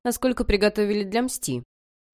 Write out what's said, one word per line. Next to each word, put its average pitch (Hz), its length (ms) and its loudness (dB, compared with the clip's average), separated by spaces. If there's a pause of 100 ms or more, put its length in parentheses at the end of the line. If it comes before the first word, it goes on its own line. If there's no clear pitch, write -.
а 240 100 0
сколько 247 320 0
приготовили 208 600 2
для 208 180 0
мсти?» 131 400 -4 (520)